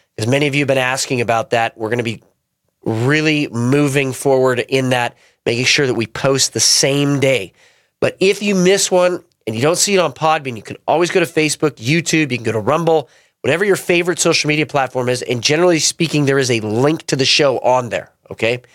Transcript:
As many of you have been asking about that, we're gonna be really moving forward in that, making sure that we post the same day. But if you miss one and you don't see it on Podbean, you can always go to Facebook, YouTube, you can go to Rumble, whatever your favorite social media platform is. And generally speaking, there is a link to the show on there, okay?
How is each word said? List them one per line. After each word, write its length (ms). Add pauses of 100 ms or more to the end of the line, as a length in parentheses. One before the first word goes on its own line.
(180)
As 80
many 200
of 80
you 60
have 80
been 100
asking 420
about 300
that, 260
we're 140
gonna 120
be 200 (600)
really 640
moving 640
forward 480
in 300
that, 260 (280)
making 200
sure 220
that 80
we 120
post 460
the 80
same 600
day. 320 (480)
But 200
if 220
you 120
miss 360
one 340 (220)
and 80
you 80
don't 140
see 180
it 40
on 140
Podbean, 440
you 60
can 140 (100)
always 240
go 100
to 60
Facebook, 500
YouTube, 540
you 80
can 60
go 80
to 60
Rumble, 500 (340)
whatever 220
your 120
favorite 420
social 300
media 180
platform 420
is. 140
And 200
generally 360
speaking, 460
there 140
is 120
a 100
link 460
to 100
the 80
show 360
on 300
there, 220 (180)
okay? 320 (120)